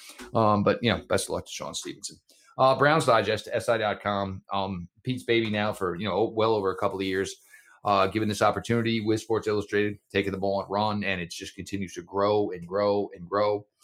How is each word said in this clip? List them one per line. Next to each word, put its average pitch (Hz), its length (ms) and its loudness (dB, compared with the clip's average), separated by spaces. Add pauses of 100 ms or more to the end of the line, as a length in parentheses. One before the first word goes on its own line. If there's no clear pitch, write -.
(340)
Um, 104 300 4
but, 104 200 2
you 117 80 4
know, 82 160 0
best 95 200 0
of - 20 -10
luck 87 160 -4
to - 60 -18
Sean 73 220 -10
Stevenson. - 440 -12 (400)
Uh, 131 180 6
Browns 143 300 4
Digest, 110 480 2
S 117 160 -2
I 117 80 4
dot 104 240 -2
com. 101 400 -2 (100)
Um, 95 380 -4 (140)
Pete's 127 200 -4
baby 117 260 2
now 104 220 0
for, 90 240 -4
you 95 100 -6
know, 104 300 0
well 110 180 2
over 95 180 2
a 92 60 -6
couple 95 220 -2
of 98 60 -2
years. 95 280 -2 (520)
Uh, 98 200 4
given 104 240 0
this 104 140 0
opportunity 113 560 2
with 110 220 0
Sports 110 260 -2
Illustrated, 104 500 0 (140)
taking 98 200 0
the 95 60 -4
ball 98 240 -2
and - 80 -12
run, 104 340 0
and 95 160 -2
it 85 120 -8
just - 240 -12
continues 92 380 -8
to 87 100 -10
grow 101 480 2
and 87 160 -10
grow 101 480 0
and 87 120 -14
grow. 104 380 0 (180)